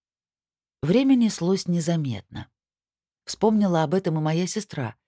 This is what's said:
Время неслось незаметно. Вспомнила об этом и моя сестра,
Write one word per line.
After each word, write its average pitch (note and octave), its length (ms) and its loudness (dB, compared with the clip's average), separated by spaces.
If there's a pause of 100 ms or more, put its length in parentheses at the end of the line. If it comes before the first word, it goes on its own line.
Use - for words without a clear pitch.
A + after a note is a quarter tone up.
(840)
Время C4 320 4
неслось G3 540 0
незаметно. D3+ 800 -4 (760)
Вспомнила G3+ 600 2
об D3+ 100 0
этом F3 240 0
и - 20 -2
моя D#3+ 260 0
сестра, C#3 500 -8 (100)